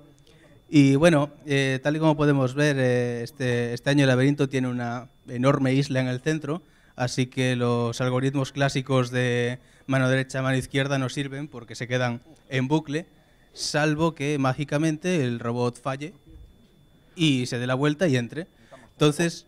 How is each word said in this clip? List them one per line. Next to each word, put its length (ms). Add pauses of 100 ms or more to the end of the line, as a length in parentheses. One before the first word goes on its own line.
(720)
Y 260
bueno, 340 (160)
eh, 360
tal 140
y 20
como 180
podemos 380
ver, 240
eh, 440
este, 520
este 160
año 140
el 40
laberinto 400
tiene 200
una 400 (200)
enorme 460
isla 260
en 80
el 120
centro, 420 (340)
así 300
que 280
los 460
algoritmos 520
clásicos 580
de 480 (280)
mano 220
derecha, 320
mano 160
izquierda 420
no 120
sirven 380
porque 260
se 120
quedan 360 (260)
en 180
bucle, 380 (480)
salvo 640
que 240
mágicamente 840
el 160
robot 420
falle 340 (1000)
y 320
se 120
dé 80
la 80
vuelta 340
y 80
entre. 300 (460)
Entonces, 560